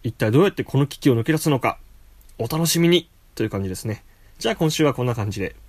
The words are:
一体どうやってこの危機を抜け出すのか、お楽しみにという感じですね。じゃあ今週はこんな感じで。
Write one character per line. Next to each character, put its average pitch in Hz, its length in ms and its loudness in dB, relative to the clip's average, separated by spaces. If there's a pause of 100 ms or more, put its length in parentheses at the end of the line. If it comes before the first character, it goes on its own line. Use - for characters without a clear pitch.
一 117 80 -4
体 113 180 -2
ど 135 120 4
う - 20 6
や 202 60 4
っ - 20 -2
て - 120 -6
こ - 140 -4
の 139 80 4
危 - 140 -14
機 147 100 4
を 117 100 4
抜 113 40 -2
け 160 80 0
出 156 80 2
す 160 100 0
の 135 100 2
か、 - 200 -2 (580)
お 110 80 -6
楽 160 220 -2
し 170 100 0
み 170 120 4
に 175 200 2 (240)
と - 80 -8
い 110 60 0
う - 20 -6
感 98 140 -6
じ 95 60 -6
で 92 40 -8
す - 120 -12
ね。 107 180 -6 (340)
じ - 100 -6
ゃ 226 40 0
あ 214 40 -2
今 160 140 2
週 156 160 2
は 135 80 2
こ 127 80 -6
ん 123 60 0
な 120 80 -2
感 104 160 -4
じ 104 80 -8
で。 92 160 -6 (140)